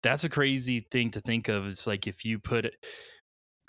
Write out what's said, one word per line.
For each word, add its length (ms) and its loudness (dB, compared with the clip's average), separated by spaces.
That's 220 4
a 40 2
crazy 640 2
thing 220 2
to 100 -6
think 260 0
of. 180 0
It's 200 -6
like 200 -2
if 200 -8
you 120 -2
put 360 -2